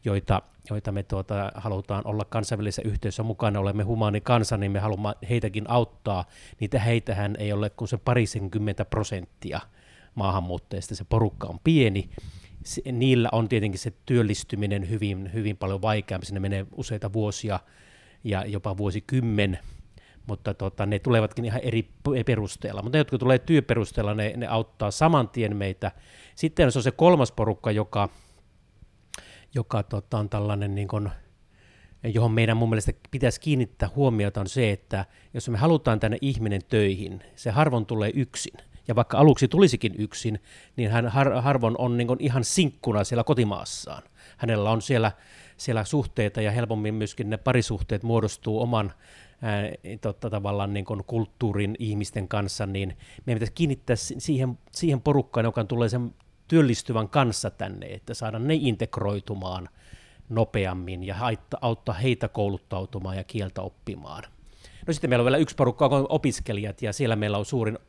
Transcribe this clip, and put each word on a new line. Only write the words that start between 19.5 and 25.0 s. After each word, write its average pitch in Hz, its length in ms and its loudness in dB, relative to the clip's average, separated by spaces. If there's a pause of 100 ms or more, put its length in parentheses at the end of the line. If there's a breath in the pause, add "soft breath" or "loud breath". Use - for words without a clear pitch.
mutta, 104 280 -6
tota, 98 320 -4
ne 101 120 0
tulevatkin 117 460 0
ihan 117 180 -4
eri 113 200 0
p-, 127 440 -2
perusteella. 104 560 -2
Mutta 123 140 -2
ne, 156 40 6
jotka 135 180 0
tulee 127 200 4
työperusteella, 117 760 2
ne, 107 220 -2
ne 120 100 -6
auttaa 110 440 -2
saman 156 380 4